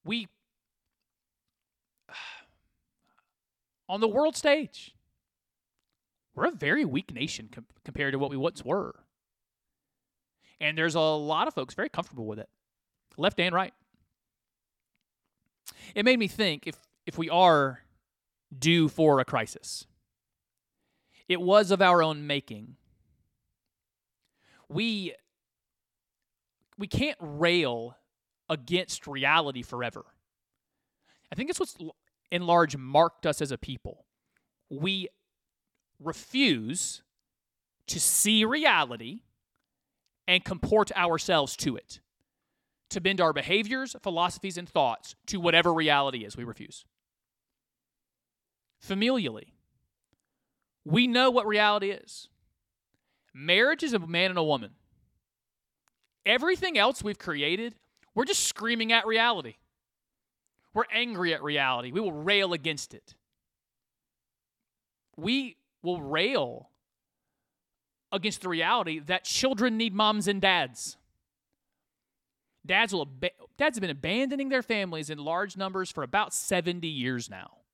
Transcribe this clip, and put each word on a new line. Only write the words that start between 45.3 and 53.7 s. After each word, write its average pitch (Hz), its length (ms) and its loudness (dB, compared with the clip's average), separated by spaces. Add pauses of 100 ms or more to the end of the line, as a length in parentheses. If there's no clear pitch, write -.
whatever 170 340 6
reality 143 500 2
is. 104 140 -14
We 123 60 -10
refuse. - 420 -16 (1900)
Familially, 196 760 -2 (1300)
we 233 220 4
know 247 240 4
what 233 160 2
reality 208 420 2
is. - 400 -12 (1040)
Marriage 190 480 2